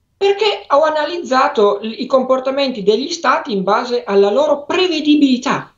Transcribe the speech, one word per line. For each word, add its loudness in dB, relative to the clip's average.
Perché -2
ho 4
analizzato 0
l-, -8
i -8
comportamenti -2
degli 0
stati -2
in -2
base 0
alla 2
loro 0
prevedibilità. 0